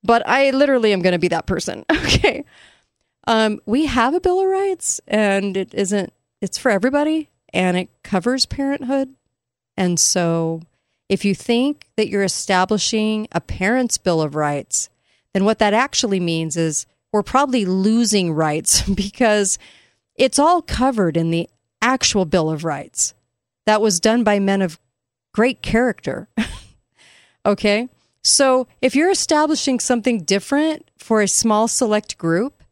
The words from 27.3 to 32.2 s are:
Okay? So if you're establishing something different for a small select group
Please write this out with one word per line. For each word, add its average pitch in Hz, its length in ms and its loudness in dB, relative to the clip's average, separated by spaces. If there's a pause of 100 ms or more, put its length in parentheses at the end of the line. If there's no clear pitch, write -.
Okay? 208 440 0 (340)
So 262 440 2 (140)
if 254 140 2
you're 339 160 4
establishing 302 680 0
something 233 440 0
different 285 760 -2
for 214 240 0
a 202 60 2
small 220 400 0
select 214 500 -2
group 175 540 -2